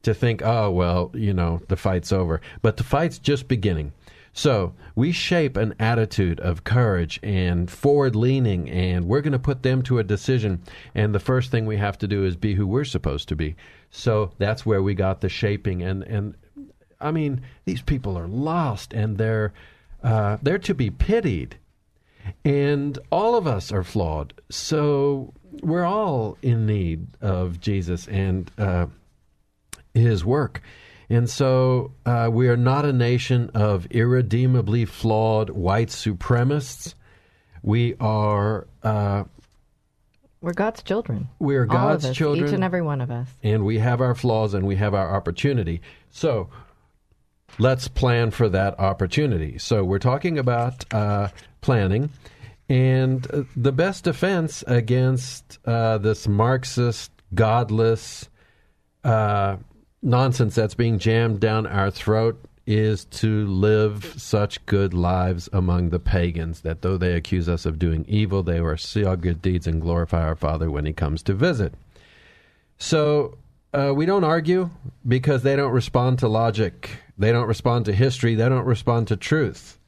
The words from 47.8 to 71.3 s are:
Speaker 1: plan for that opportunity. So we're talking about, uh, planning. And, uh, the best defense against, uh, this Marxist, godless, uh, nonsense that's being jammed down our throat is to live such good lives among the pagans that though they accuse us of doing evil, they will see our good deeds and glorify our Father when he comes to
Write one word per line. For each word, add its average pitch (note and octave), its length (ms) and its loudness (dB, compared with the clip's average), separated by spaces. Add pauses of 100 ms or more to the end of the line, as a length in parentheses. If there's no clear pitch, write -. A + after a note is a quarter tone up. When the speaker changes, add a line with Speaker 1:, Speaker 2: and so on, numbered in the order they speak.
Speaker 1:
plan A#2+ 420 2
for A2+ 200 2
that G2 280 0
opportunity. F#2+ 800 0
So G#2 260 0
we're G2 140 0
talking C#3+ 400 0
about, B2 540 -2
uh, G#2 360 0 (340)
planning. A#2 480 2 (580)
And, C3 640 2
uh, D3 100 -2 (140)
the C3 160 2
best F3 320 0
defense F3 600 0
against, B2+ 1000 0
uh, A2+ 340 2
this G#2+ 300 0
Marxist, A#2+ 840 0 (240)
godless, A2 960 2 (760)
uh, G#2 520 0 (440)
nonsense B2 540 2
that's G#2+ 200 0
being A2+ 240 0
jammed A2+ 420 2
down A2 260 2
our G2 240 0
throat A2 480 0 (280)
is G#2+ 400 0
to G#2+ 400 0
live G#2 720 2
such - 480 -2
good G2 280 2
lives F2+ 580 0
among F2+ 360 2
the F2 100 0
pagans E2+ 600 -2
that E2 220 -6
though F#2 160 0
they F2+ 160 0
accuse E2+ 340 -2
us E2+ 180 -2
of D#2 140 -4
doing D#2+ 260 0
evil, G2+ 360 0
they E2+ 180 -2
will D#2+ 160 -2
see - 280 -4
our F#2 120 0
good E2+ 260 -2
deeds F2+ 240 0
and E2 140 0
glorify E2+ 420 0
our D#2 140 -2
Father D#2+ 340 -2
when D2 140 -4
he D#2 80 -2
comes D#2 300 -4
to G2 120 -2